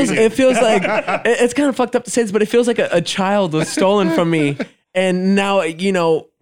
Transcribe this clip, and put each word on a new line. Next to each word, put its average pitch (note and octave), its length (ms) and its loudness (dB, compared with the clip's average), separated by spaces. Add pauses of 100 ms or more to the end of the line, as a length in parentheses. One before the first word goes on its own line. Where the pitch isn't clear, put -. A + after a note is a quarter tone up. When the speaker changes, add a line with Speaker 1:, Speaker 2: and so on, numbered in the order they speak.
(120)
Speaker 1:
reason? D3 80 -2
Speaker 2:
it A3 140 2
feels B3+ 280 2
like, G#3 220 2
Speaker 1:
<laughs> G3+ 420 -2
Speaker 2:
it, A#3 160 2
it's A#3+ 140 2
kinda C#4+ 180 0
fucked B3 220 -2
up B3 100 -2
to - 60 -12
say A#3+ 120 0
this, G3+ 80 -6
but G3+ 120 0
it G#3 40 0
feels A#3+ 200 2
like A#3 120 0
a, F3 120 0
a F3 100 2
child F#3+ 520 -2
was D#3 160 -2
stolen F#3+ 420 2
from F3+ 180 0
me. D3 320 0
Speaker 1:
<laughs> - 60 -10 (260)
Speaker 2:
And F#3 420 0
now, G3 260 0
you E3+ 300 -4
know, E3 380 0 (120)